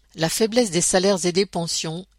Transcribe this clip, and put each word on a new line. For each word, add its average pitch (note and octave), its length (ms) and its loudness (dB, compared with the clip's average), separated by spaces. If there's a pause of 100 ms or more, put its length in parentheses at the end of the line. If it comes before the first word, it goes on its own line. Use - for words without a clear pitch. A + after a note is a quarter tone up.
(160)
la D#3+ 140 0
faiblesse A3 400 0
des E3+ 120 0
salaires F#3 440 2
et F3 60 2
des F#3+ 160 0
pensions E3+ 580 -6 (140)